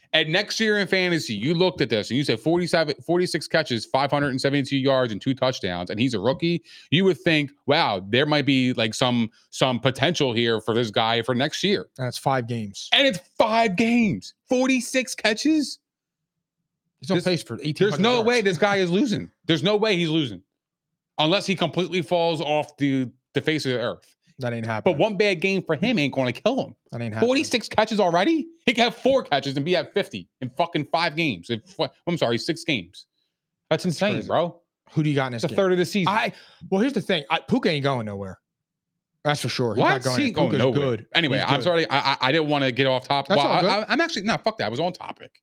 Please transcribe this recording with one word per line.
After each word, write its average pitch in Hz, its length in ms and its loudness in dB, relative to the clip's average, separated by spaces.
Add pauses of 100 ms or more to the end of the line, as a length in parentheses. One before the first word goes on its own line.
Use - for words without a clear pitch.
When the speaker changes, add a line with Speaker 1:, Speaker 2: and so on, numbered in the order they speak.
(140)
Speaker 1:
and 160 160 0
next 202 280 -2
year 214 200 2
in 196 100 0
fantasy, 180 460 0
you 113 180 -2
looked 180 300 2
at 127 80 -2
this 107 200 0
and 113 60 0
you 143 80 0
said 127 160 0
forty-seven, 165 540 0 (120)
forty-six 175 400 0
catches, 143 380 -2
five 139 260 0
hundred 143 200 0
and 127 100 -4
seventy-two 139 380 0
yards, 131 340 2
and 98 80 -6
two 135 140 -2
touchdowns, 92 560 -2
and - 100 -4
he's 123 140 0
a 101 60 -2
rookie, 165 420 0 (280)
you 180 140 4
would 185 140 2
think, 151 320 0 (160)
"Wow, 127 420 2
there 120 160 2
might 147 220 0
be, 127 280 2
like, 113 200 -2
some, 120 360 0 (200)
some 127 300 0
potential 135 520 0
here 113 300 0
for 113 120 0
this 113 160 0
guy 117 300 0
for 123 140 -2
next 135 280 -2
year." 180 260 -2 (100)
Speaker 2:
And 131 100 -6
it's 117 100 -8
five 131 280 -2
games. 113 480 -8
Speaker 1:
And 269 120 4
it's 214 120 0 (200)
five 226 380 2
games. 226 560 2 (160)
Forty-six 254 640 0
catches? 262 640 0 (1200)
Speaker 2:
He's 139 100 -6
on 185 80 2
Speaker 1:
This 180 60 -2
Speaker 2:
pace 180 180 0
for - 200 -12
eighteen 151 120 -4
hundred 196 180 2
Speaker 1:
There's 151 80 0
no 226 140 4
Speaker 2:
yards. 226 120 0
Speaker 1:
way 240 160 4
this 190 160 0
guy 202 180 2
is 185 140 0
losing. 175 400 0 (160)
There's 160 160 2
no 208 140 2
way 208 200 0
he's 170 120 0
losing. 139 340 -2 (760)
Unless 165 280 0
he 190 80 0
completely 175 480 -2
falls 170 400 0
off 151 340 -2
the, 135 340 0 (220)
the 139 80 -2
face 156 240 -2
of 131 80 -2
the 123 80 -2
earth. 107 320 -8 (260)
Speaker 2:
That 120 140 -6
ain't 113 140 -8
happening. 113 300 0
Speaker 1:
But 139 40 0
one 208 160 0
bad 202 240 0
game 196 220 0
for 160 140 -2
him 208 220 0
ain't 143 160 0
gonna 123 180 0
kill 240 340 -2
him. - 100 -18 (160)
Speaker 2:
That 117 80 -8
ain't 117 140 -6
happening. 110 140 0
Speaker 1:
Forty-six 262 400 -2
catches 214 320 2
already? 202 480 2 (180)
He 262 80 4
could 247 100 4
have 240 120 0
four 262 260 2
catches 135 340 -2
and 143 80 -2
be 175 120 2
at 151 180 -2
fifty 117 340 -4 (140)
in 127 80 -6
fucking 165 420 -2
five 165 240 0
games. 156 340 -2
In 113 120 -4 (160)
f-, - 120 -2 (160)
I'm 175 120 0
sorry, 120 200 2
six - 260 -4
games. 101 420 -6 (640)
That's 165 160 0
insane, 190 280 0
Speaker 2:
crazy. - 140 -6
Speaker 1:
bro. 156 320 -2 (320)
Speaker 2:
Who 160 100 0
do 151 80 0
you 143 60 0
got 135 100 0
in 123 60 -6
this 117 120 -4
Speaker 1:
It's 165 80 -4
a - 20 -8
Speaker 2:
game? - 20 -8
Speaker 1:
third 196 160 4
of 180 60 2
the 180 80 2
season. 185 260 0
Speaker 2:
I, 226 200 -2 (380)
well, 190 100 2
here's 262 120 2
the 214 100 -2
thing. 170 280 -2
I, 165 100 0
Puka 240 300 0
ain't 147 140 -2
going 135 220 0
nowhere. 98 320 -10 (840)
That's 147 160 0
for 135 80 -4
sure. 117 260 -2
He's 110 60 2
Speaker 1:
What? 185 80 4
Speaker 2:
not - 160 0
going 127 160 0
Speaker 1:
He 294 60 2
ain't 208 100 -4
Speaker 2:
there. 151 120 2
Speaker 1:
going - 20 -4 (100)
Speaker 2:
Puka's 127 200 2
Speaker 1:
nowhere. 127 180 0
Speaker 2:
good. - 160 -20
Speaker 1:
Anyway, 143 240 2
Speaker 2:
He's 90 100 0
Speaker 1:
I'm 135 80 4
Speaker 2:
good. 143 80 -2
Speaker 1:
sorry. 170 260 2
I, 135 80 4 (140)
I, 139 80 -2
I 131 120 2
didn't 156 160 2
wanna 143 240 2
get 135 140 2
off 127 220 0
topic. 139 220 0
Speaker 2:
That's 196 120 4
Speaker 1:
Well, 294 80 2
Speaker 2:
all 170 120 2
good. 185 80 4
Speaker 1:
I, 196 100 2
I, 214 80 -4
I'm 254 140 2
actually, 330 200 -4
no, 196 140 0
fuck - 220 -4
that. 104 80 -2
I - 20 -2
was 120 120 -4
on 175 120 -2
topic. - 400 -16 (100)